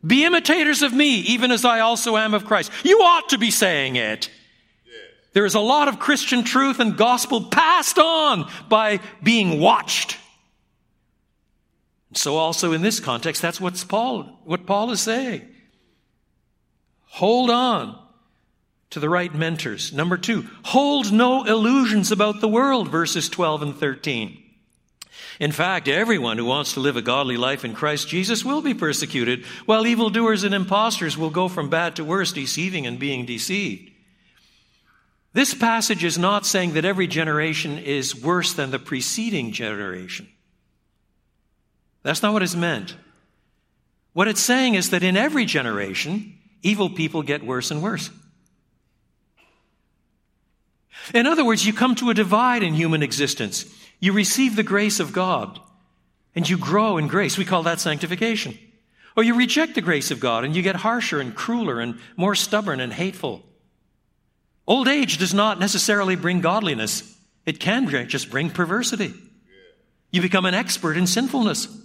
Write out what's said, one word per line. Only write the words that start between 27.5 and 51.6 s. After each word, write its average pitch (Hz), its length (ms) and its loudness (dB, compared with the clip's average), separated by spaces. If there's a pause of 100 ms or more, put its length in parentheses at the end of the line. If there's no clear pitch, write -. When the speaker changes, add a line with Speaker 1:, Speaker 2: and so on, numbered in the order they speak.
Speaker 1:
in 113 100 -6
Christ 147 340 -4
Jesus 202 360 -2
will 277 160 -2
be 285 140 -2
persecuted, 127 680 -2 (200)
while 220 220 4
evildoers 220 580 2
and 202 80 0
impostors 190 640 0
will 160 140 -2
go 180 180 0
from 170 220 -4
bad 165 260 -2
to 160 80 -8
worse, 175 280 -2
deceiving 156 540 -6
and 120 120 -8
being 131 260 -4
deceived. 120 640 -6 (1400)
This 269 220 2
passage 226 500 0
is 165 140 0
not 196 260 2
saying 180 300 0
that 156 100 0
every 185 220 0
generation 151 720 -2
is 139 420 -4
worse 165 320 0
than 139 180 -4
the 131 80 -4
preceding 131 760 -6
generation. 101 760 -10 (1700)
That's 151 200 -2
not 208 100 2
what 214 100 2
it's 175 140 -2
meant. 156 400 -4 (1160)
What 190 160 2
it's 208 120 0
saying 254 340 4
is 180 160 0
that 175 120 2
in 185 140 2
every 269 280 2
generation, 123 920 -4 (240)
evil 196 280 0
people 156 320 -4
get 143 220 -4
worse 123 260 -6
and 151 120 -6
worse. - 280 -6 (3000)
In 240 120 4
other 320 180 4
words, 220 200 2